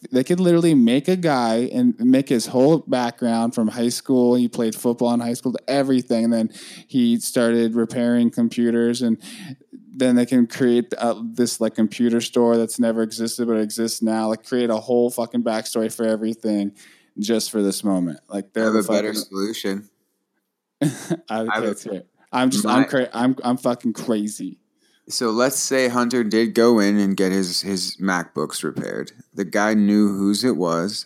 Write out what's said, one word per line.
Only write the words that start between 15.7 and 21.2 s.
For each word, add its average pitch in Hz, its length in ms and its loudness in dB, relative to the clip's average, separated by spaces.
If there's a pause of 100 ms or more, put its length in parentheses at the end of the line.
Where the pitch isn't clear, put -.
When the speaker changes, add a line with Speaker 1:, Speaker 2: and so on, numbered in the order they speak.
Speaker 1:
for 117 120 -4
everything 110 680 -2 (440)
just 107 320 -2
for 107 140 -2
this 98 200 -2
moment. 90 440 -2
Like, 98 180 -8
Speaker 2:
I - 80 -20
Speaker 1:
they're 113 120 -2
Speaker 2:
have 107 80 0
Speaker 1:
the 110 60 4
Speaker 2:
a 104 40 -2
better 107 300 0
Speaker 1:
fucking 101 160 -4
Speaker 2:
solution. 101 600 -6 (480)
Speaker 1:
<laughs> - 440 -14
I, 143 80 2 (400)